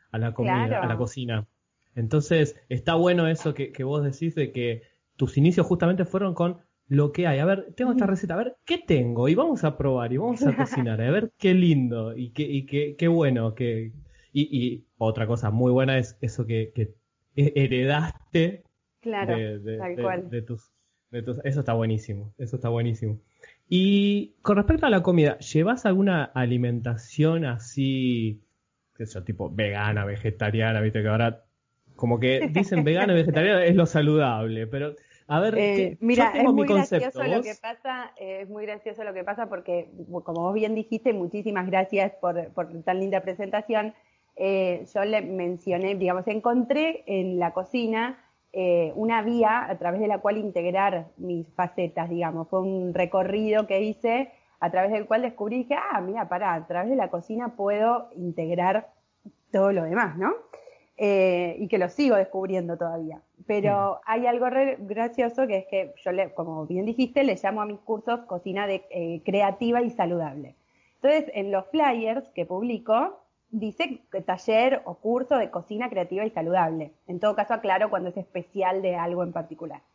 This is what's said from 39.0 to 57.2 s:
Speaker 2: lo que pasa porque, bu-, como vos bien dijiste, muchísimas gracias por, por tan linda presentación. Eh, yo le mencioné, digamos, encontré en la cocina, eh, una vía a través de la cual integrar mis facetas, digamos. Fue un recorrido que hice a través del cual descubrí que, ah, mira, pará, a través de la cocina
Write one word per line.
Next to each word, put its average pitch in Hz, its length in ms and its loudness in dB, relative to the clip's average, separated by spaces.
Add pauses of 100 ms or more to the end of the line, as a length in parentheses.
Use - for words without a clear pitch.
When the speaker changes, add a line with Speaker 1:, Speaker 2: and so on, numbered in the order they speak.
Speaker 2:
lo 208 120 -8
que 185 100 -8
pasa 214 240 -6
porque, 175 480 -6
bu-, 175 260 -10
como 170 200 -4
vos 185 120 0
bien 214 220 0
dijiste, 220 360 -2
muchísimas 196 540 -4
gracias 190 540 2
por, 175 320 -4
por 165 320 -8
tan 185 160 0
linda 196 200 0
presentación. 208 760 -4 (420)
Eh, 190 580 0
yo 202 100 0
le 214 180 0
mencioné, 180 720 -2
digamos, 180 320 0
encontré 247 800 0
en 185 340 -2
la 175 120 0
cocina, 226 720 -4 (300)
eh, 175 420 2
una 220 280 0
vía 220 460 2
a 180 100 -4
través 175 220 -2
de 214 80 0
la 202 120 0
cual 208 180 0
integrar 185 680 -2 (100)
mis 175 360 -6
facetas, 170 540 -2
digamos. 165 400 -4
Fue 185 140 0
un 185 320 -4
recorrido 202 720 0
que 196 160 0
hice 233 480 -2 (300)
a 165 100 0
través 185 220 2
del 214 140 -4
cual 220 160 2
descubrí 233 440 -4
que, 285 80 -2
ah, 339 260 -2
mira, 185 280 -6
pará, 180 260 -2
a 160 120 -6
través 180 220 -4
de 262 80 0
la 202 140 0
cocina 240 460 -6